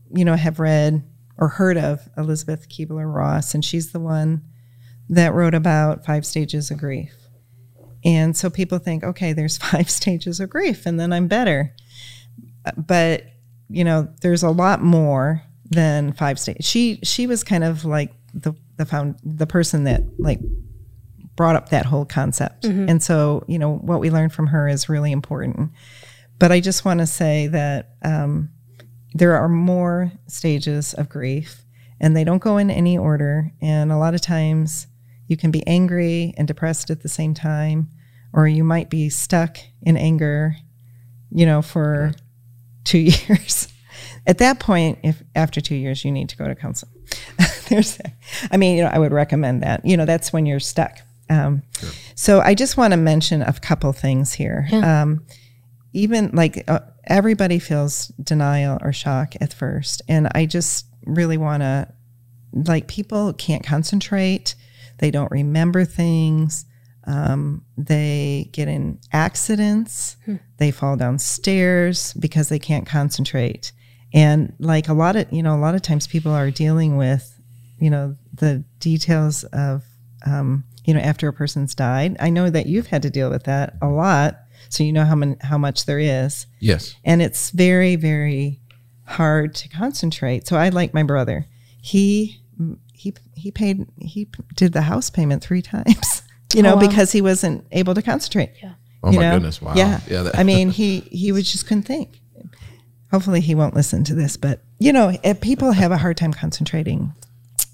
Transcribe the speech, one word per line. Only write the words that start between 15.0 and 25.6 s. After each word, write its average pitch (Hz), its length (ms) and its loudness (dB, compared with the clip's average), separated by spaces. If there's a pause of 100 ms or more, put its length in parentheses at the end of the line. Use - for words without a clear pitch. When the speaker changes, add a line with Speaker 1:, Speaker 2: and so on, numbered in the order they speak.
Speaker 1:
than 151 420 2
five 143 260 -2
sta-, - 220 -8
she, 226 440 0
she - 220 -2
was 240 180 -2
kind 175 200 0
of 160 200 -2
like 151 280 -2 (220)
the, 156 200 -6 (220)
the 156 80 -4
found-, 147 400 -4
the 156 220 -4
person 160 380 0
that, 131 180 2 (160)
like, 139 220 0 (960)
brought 165 200 4
up - 120 -4
that 147 180 0
whole 143 180 0
concept. - 600 -4
Speaker 2:
Mm-hmm. 196 240 0
Speaker 1:
And 165 140 4
so, 147 440 2
you 170 120 -2
know, 151 180 0
what 165 240 -2
we 160 100 0
learned 160 220 2
from 156 160 0
her 147 200 2
is 139 200 -2
really 147 240 0
important. 139 580 -4 (680)